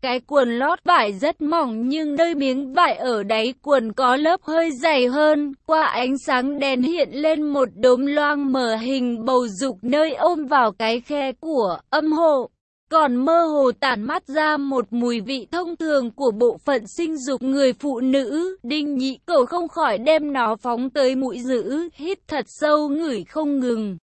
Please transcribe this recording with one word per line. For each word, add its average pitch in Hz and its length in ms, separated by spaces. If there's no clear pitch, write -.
Cái 254 260
quần 240 320
lót 302 240
vải 254 300
rất 269 280
mỏng 277 460
nhưng 294 280
nơi 330 200
miếng 269 380
vải 330 220
ở 226 280
đáy 220 300
quần 220 300
có 254 220
lớp 311 280
hơi 330 280
dày 262 360
hơn, 294 460
qua 311 200
ánh 254 320
sáng 277 420
đèn 269 220
hiện 311 300
lên 302 320
một 277 320
đốm 247 300
loang 285 460
mờ 247 240
hình 240 500
bầu 254 220
dục 208 340
nơi 294 320
ôm 311 320
vào 254 260
cái 226 280
khe 277 320
của 240 460
âm 311 220
hộ. 302 380
Còn 302 240
mơ 330 300
hồ 285 340
tản 247 240
mát 302 240
ra 302 300
một 269 340
mùi 240 300
vị 240 300
thông 349 240
thường 285 360
của 262 200
bộ 220 340
phận 254 180
sinh 320 200
dục 262 260
người 269 300
phụ 277 260
nữ, 277 640
Đinh 294 320
Nhị 262 300
Cẩu 294 200
không 339 220
khỏi 320 300
đem 294 360
nó 226 220
phóng 240 340
tới 262 260
mũi 254 240
giữ, 254 540
hít 349 240
thật 285 200
sâu 302 420
ngửi 285 340
không 294 360
ngừng. 220 380